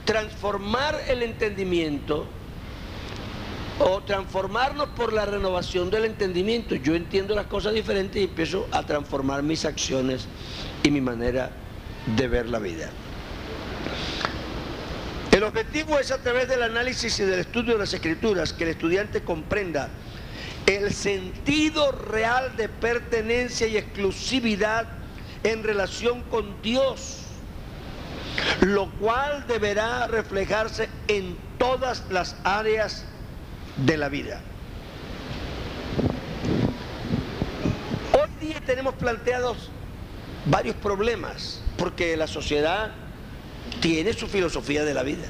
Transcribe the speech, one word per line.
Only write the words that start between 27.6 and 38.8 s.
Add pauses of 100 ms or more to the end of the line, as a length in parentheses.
lo
cual
deberá
reflejarse (200)
en (220)
todas
las
áreas (720)
de
la
vida. (3750)
Hoy
día
tenemos